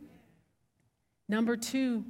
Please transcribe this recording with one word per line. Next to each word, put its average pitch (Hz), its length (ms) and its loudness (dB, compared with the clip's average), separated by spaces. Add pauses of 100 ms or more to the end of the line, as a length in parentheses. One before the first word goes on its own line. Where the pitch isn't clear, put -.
(1300)
Number 226 280 2
two, 247 520 0